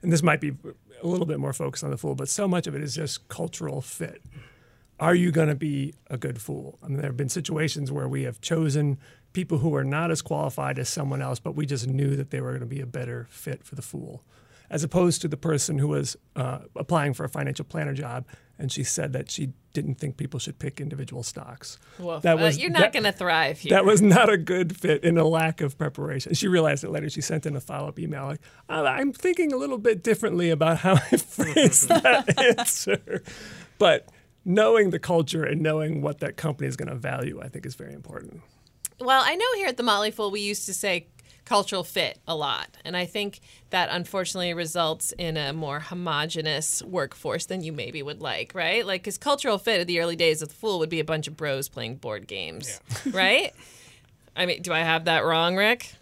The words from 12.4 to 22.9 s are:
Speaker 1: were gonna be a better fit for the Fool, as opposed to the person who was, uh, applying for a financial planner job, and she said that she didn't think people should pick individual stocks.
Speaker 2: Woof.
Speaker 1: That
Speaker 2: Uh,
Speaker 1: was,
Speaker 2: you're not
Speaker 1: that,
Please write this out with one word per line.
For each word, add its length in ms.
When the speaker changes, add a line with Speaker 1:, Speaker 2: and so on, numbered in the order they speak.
Speaker 1:
were 120
gonna 120
be 160
a 60
better 420
fit 340
for 120
the 80
Fool, 400
as 140
opposed 380
to 60
the 100
person 420
who 80
was, 300
uh, 240
applying 380
for 100
a 60
financial 360
planner 280
job, 320
and 120
she 120
said 300
that 160
she 200
didn't 260
think 180
people 220
should 180
pick 240
individual 400
stocks. 560
Speaker 2:
Woof. 240
Speaker 1:
That 160
Speaker 2:
Uh, 20
Speaker 1:
was, 160
Speaker 2:
you're 140
not 80
Speaker 1:
that, 140